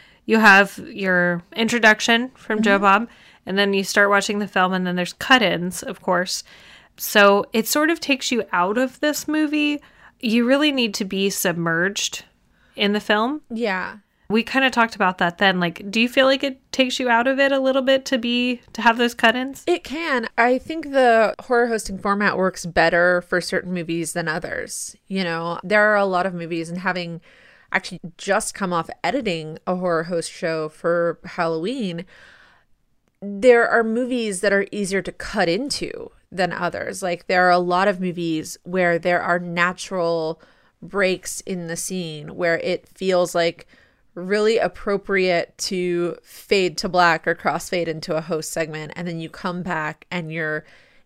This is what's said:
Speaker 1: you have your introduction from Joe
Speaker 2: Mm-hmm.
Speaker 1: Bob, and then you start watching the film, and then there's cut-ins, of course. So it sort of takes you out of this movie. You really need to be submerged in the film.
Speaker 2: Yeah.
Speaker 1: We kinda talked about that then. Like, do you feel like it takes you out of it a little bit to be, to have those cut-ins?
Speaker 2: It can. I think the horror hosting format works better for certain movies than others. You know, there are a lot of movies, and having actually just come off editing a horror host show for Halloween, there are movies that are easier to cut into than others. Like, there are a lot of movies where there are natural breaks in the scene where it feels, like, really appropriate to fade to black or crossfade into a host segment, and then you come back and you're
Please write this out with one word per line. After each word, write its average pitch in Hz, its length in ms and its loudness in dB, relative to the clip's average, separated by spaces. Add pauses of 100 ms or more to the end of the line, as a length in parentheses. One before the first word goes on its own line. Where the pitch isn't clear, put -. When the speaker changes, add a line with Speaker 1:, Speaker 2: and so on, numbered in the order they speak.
(260)
Speaker 1:
you 220 120 2
have 202 480 6
your 180 560 0 (140)
introduction 233 800 2
from 214 260 -2
Joe 202 140 4
Speaker 2:
Mm-hmm. 202 60 0
Speaker 1:
Bob, 202 260 4 (380)
and 190 120 0
then 196 160 2
you 196 80 0
start 202 280 2
watching 202 280 2
the 208 80 -4
film, 185 260 0
and 185 140 -2
then 180 80 -2
there's 180 200 -4
cut-ins, 180 680 0
of - 200 -10
course. 180 420 -2 (540)
So 202 560 4
it 226 120 0
sort 302 220 2
of 330 100 0
takes - 320 -2
you 233 220 -2
out 185 240 0
of 254 240 -2
this 302 260 -2
movie. 294 540 -2 (400)
You 233 260 0
really 285 240 2
need 240 240 -2
to 214 120 -6
be 196 240 -2
submerged 170 960 -2 (500)
in 208 160 0
the 208 80 0
film. 226 400 0 (100)
Speaker 2:
Yeah. 214 480 -4 (320)
Speaker 1:
We 220 140 2
kinda 262 260 2
talked 226 240 2
about 185 240 0
that 175 200 0
then. 190 220 4
Like, 175 300 -4
do 220 100 0
you 240 80 4
feel 262 160 4
like 262 200 2
it 262 160 -6 (120)
takes 254 280 0
you 254 100 -2
out 233 160 4
of 269 120 0
it 277 140 4
a 269 60 2
little 262 240 2
bit 262 240 2
to 269 100 0
be, 240 440 -2 (120)
to - 80 -8
have 226 160 4
those 240 160 0
cut-ins? 254 540 0
Speaker 2:
It 349 180 0
can. 277 440 -4 (100)
I 247 180 4
think 294 360 -8
the 233 500 4
horror 240 240 0
hosting 214 320 -6
format 202 400 0
works 185 260 -2
better 170 580 2
for 180 180 -2
certain 180 340 -4
movies 165 380 -4
than 165 160 -4
others. - 680 -8 (120)
You 190 160 -4
know, 170 400 -4
there 208 180 4
are 214 140 4
a 202 100 2
lot 185 200 0
of 185 60 -4
movies, 165 380 -6
and 175 80 -8
having 175 420 -6 (520)
actually 180 280 -6 (180)
just 202 360 -2
come 185 180 -4
off 165 160 -2 (160)
editing 170 640 -4
a 185 100 -2
horror 175 280 -2
host 170 260 -4
show 160 380 -4
for 170 560 -2
Halloween, 175 800 -4 (1160)
there 226 480 6
are 233 160 4
movies 226 560 -2
that 202 120 2
are 196 200 2
easier 196 300 -2
to 180 100 -8
cut 196 360 -2
into - 600 -4 (220)
than 175 200 -2
others. - 500 -6
Like, 175 240 -4
there 180 200 4
are 180 40 6
a 180 80 6
lot 180 300 2
of 185 120 0
movies 170 640 -4
where 175 360 0
there 175 220 0
are 175 180 2
natural 170 1040 -2 (400)
breaks 185 600 -4
in 175 240 -6
the 165 100 -6
scene 160 600 -8
where 170 220 0
it - 360 -4
feels, 180 400 0
like, 170 320 -2 (480)
really 208 440 0
appropriate 185 1000 -2
to 175 640 -4
fade 185 560 -2
to 208 100 -6
black 170 400 4
or 165 60 2
crossfade 165 520 -2
into 160 300 -4
a 160 40 0
host 160 300 -6
segment, 156 460 -6
and 175 100 -8
then 165 140 -6
you 160 80 -10
come 180 340 -8
back 156 480 -6
and 170 220 -6
you're 156 320 -4 (420)